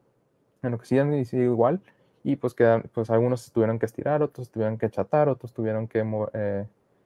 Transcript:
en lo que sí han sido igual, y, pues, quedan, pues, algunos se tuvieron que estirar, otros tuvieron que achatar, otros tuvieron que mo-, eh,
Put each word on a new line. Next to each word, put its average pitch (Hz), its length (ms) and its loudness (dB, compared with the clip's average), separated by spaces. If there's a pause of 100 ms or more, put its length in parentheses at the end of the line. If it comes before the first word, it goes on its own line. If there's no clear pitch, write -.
(640)
en 120 100 -4
lo 113 60 -4
que - 80 -18
sí 127 120 2
han 143 280 0
sido 127 180 -2
igual, 123 360 2 (440)
y, - 120 0
pues, - 180 -4
quedan, 113 300 4 (100)
pues, 117 160 -4
algunos 120 320 2
se - 100 -20
tuvieron 113 260 2
que 113 80 0
estirar, 151 360 -2
otros 131 280 -6
tuvieron 110 280 -2
que 113 80 -2
achatar, 147 420 0
otros 123 260 -4
tuvieron 110 340 -4
que 110 160 -2
mo-, 107 300 -4
eh, 101 320 -4 (400)